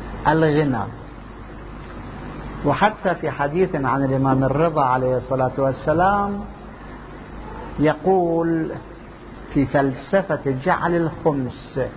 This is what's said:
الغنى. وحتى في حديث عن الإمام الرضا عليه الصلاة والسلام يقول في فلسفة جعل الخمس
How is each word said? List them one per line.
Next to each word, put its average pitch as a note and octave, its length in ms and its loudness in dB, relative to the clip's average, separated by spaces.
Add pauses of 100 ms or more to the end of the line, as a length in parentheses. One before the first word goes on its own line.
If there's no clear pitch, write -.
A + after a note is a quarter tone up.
(280)
الغنى. D3+ 560 4 (1800)
وحتى F3+ 500 4
في D3+ 160 -2
حديث D3+ 440 2
عن C3+ 280 2
الإمام C3+ 400 4
الرضا D3 420 4
عليه B2+ 320 2
الصلاة C3 400 0
والسلام F#3 840 2 (1400)
يقول E3 920 2 (840)
في C#3 120 4
فلسفة C#3 920 0 (100)
جعل F3 300 2
الخمس C#3 840 -2 (180)